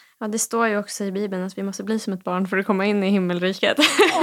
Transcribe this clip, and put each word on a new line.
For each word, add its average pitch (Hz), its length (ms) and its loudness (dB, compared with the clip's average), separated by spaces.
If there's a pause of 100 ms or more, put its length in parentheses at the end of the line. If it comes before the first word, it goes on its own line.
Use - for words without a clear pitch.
(200)
Ja, 220 80 -6
det 214 120 -4
står 233 280 0
ju 208 100 0
också 208 260 -6
i 196 80 -4
Bibeln 190 320 -4
att 190 140 -8
vi 196 60 -6
måste 196 200 -6
bli 220 160 -2
som 208 140 -4
ett 185 100 -8
barn 180 240 0
för 190 100 -2
att 196 80 0
komma 190 200 2
in 208 180 2
i 190 60 2
himmelriket. 185 680 2
<laughs> 294 80 6 (360)